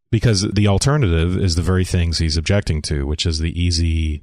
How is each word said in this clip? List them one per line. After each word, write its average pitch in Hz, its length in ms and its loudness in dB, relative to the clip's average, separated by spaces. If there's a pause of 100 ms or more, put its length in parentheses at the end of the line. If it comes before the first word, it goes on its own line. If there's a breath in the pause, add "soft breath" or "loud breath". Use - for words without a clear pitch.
(100)
because 107 320 2
the 104 260 2
alternative 92 680 2
is 90 160 0
the 87 80 0
very 92 240 0
things 85 320 0
he's 80 180 -2
objecting 82 460 0
to, 71 240 -4
which 76 180 -4
is 80 140 -2
the 80 220 -4
easy 82 640 0